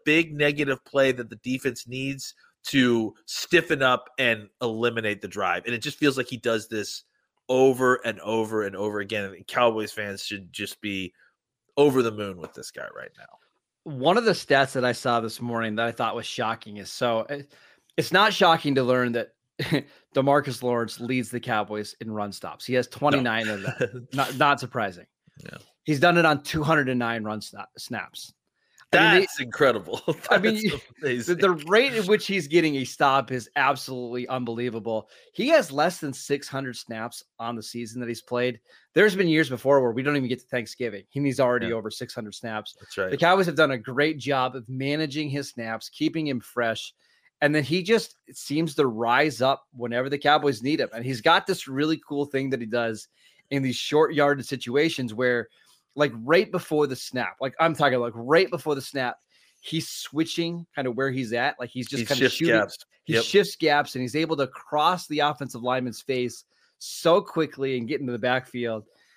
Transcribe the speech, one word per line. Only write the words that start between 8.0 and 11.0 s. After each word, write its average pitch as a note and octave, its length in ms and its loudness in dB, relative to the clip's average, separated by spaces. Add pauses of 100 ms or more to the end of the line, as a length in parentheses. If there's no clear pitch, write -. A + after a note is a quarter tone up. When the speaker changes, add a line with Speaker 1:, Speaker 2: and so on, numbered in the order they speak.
Speaker 1:
and G#2 160 -6
over A2 420 -2
and G2 140 -6
over G#2 240 -2
again. G2+ 240 -4
And G2 220 -16
Cowboys A2 440 2
fans G2+ 320 -8
should G2 300 -10
just - 260 -10
be F#2+ 340 -6 (640)